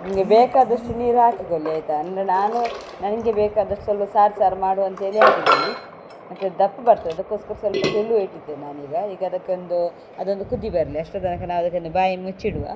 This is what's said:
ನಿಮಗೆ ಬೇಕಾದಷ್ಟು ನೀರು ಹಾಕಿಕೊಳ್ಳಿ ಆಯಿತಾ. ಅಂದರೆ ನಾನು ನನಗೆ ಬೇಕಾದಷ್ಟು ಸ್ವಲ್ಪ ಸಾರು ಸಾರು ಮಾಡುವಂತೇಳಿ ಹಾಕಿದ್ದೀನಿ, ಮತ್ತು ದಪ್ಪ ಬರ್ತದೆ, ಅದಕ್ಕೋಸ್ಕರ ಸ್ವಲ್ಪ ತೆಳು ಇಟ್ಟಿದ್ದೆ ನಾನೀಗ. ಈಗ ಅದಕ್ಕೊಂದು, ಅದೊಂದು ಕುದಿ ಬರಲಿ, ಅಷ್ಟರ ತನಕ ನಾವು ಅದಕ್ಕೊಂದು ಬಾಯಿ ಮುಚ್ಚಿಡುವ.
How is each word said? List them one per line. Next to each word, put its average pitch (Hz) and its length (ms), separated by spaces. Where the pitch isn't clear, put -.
ನಿಮಗೆ 190 200
ಬೇಕಾದಷ್ಟು 233 720
ನೀರು 240 200
ಹಾಕಿಕೊಳ್ಳಿ 170 540
ಆಯಿತಾ. 156 220
ಅಂದರೆ 180 300
ನಾನು 196 380
ನನಗೆ 220 280
ಬೇಕಾದಷ್ಟು 208 520
ಸ್ವಲ್ಪ 202 200
ಸಾರು 208 360
ಸಾರು 208 160
ಮಾಡುವಂತೇಳಿ 190 640
ಹಾಕಿದ್ದೀನಿ, - 520
ಮತ್ತು 180 300
ದಪ್ಪ 196 220
ಬರ್ತದೆ, 214 320
ಅದಕ್ಕೋಸ್ಕರ 202 460
ಸ್ವಲ್ಪ 202 340
ತೆಳು 226 240
ಇಟ್ಟಿದ್ದೆ 170 380
ನಾನೀಗ. 143 560
ಈಗ 185 140
ಅದಕ್ಕೊಂದು, 180 600
ಅದೊಂದು 196 260
ಕುದಿ 214 240
ಬರಲಿ, 151 300
ಅಷ್ಟರ 165 200
ತನಕ 180 280
ನಾವು 175 120
ಅದಕ್ಕೊಂದು 170 300
ಬಾಯಿ 185 280
ಮುಚ್ಚಿಡುವ. 185 480